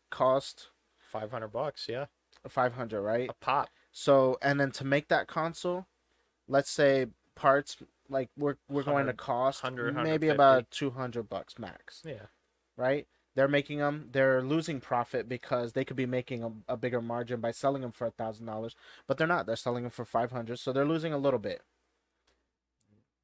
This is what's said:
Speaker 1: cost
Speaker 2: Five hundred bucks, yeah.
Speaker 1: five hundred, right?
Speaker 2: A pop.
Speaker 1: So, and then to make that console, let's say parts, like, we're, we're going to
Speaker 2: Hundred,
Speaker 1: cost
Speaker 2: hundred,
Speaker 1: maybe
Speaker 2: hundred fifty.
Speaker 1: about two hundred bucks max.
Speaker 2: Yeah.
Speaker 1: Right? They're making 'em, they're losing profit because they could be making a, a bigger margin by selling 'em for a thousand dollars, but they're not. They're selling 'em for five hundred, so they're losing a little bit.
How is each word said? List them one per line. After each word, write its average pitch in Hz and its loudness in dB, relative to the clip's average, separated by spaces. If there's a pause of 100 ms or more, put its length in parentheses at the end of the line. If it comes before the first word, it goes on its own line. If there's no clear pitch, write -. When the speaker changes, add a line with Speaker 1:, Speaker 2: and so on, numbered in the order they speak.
(100)
Speaker 1:
cost - 0 (400)
Speaker 2:
Five 107 -8
hundred 113 -8
bucks, 131 -6
yeah. 127 -6 (420)
Speaker 1:
five 127 2
hundred, 113 -6
right? 117 0
Speaker 2:
A - -12
pop. 131 0 (220)
Speaker 1:
So, 135 6
and 143 2
then 135 2
to - -10
make 139 2
that 147 2
console, 175 -4 (640)
let's 139 2
say 139 4 (300)
parts, 143 2 (340)
like, 135 -2
we're, 143 -2 (120)
we're 143 -2
going 139 2
to 127 0
Speaker 2:
Hundred, 110 -16
Speaker 1:
cost 131 0
Speaker 2:
hundred, 127 -4
Speaker 1:
maybe 156 0
Speaker 2:
hundred 156 6
fifty. - 2
Speaker 1:
about 135 8
two 139 -4
hundred 120 -6
bucks - -10
max. - -14
Speaker 2:
Yeah. 110 -14 (500)
Speaker 1:
Right? 131 0 (280)
They're 135 4
making 143 0
'em, 147 -2
they're 135 4
losing 151 -2
profit 120 -2
because 120 -4
they 131 0
could 135 -8
be 131 0
making 123 -4
a, 113 -6 (200)
a 123 -2
bigger 120 -2
margin 117 -4
by 117 -2
selling 139 -2
'em 117 -8
for - -6
a 113 -4
thousand 113 -8
dollars, 110 -8 (320)
but 135 -2
they're 160 0
not. 165 0
They're 113 -2
selling 123 -4
'em 120 -8
for 120 -10
five 120 0
hundred, 120 -6
so - -4
they're 139 2
losing 160 -2
a 147 -2
little 135 2
bit. 101 -6 (1600)